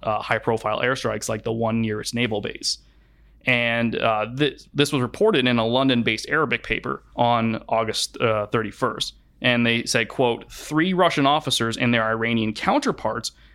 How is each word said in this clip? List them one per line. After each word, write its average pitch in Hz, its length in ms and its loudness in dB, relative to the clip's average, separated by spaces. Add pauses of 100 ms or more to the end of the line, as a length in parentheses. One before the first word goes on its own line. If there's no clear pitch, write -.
uh, 107 180 -2
high-profile 110 640 -2
airstrikes, 123 480 -2
like 110 140 -4
the 113 80 -4
one 113 280 0
near 107 220 -2
its - 140 -8
naval 110 260 0
base. - 380 -6 (640)
And, 117 500 0
uh, 110 380 0
this, - 400 -2
this 143 180 2
was 135 120 2
reported 143 440 2
in 120 120 2
a 110 60 2
London-based 120 640 2
Arabic 143 360 0
paper - 400 -4 (120)
on 117 540 0
August, 113 500 -2
uh, 107 280 0
thirty-first. 110 640 0 (300)
And 120 200 4
they 117 200 2
said, 113 240 0
quote, - 440 0
"Three 160 420 0
Russian 170 340 4
officers 127 500 0
and 120 160 2
their 117 100 4
Iranian 113 500 0
counterparts 120 760 -2 (240)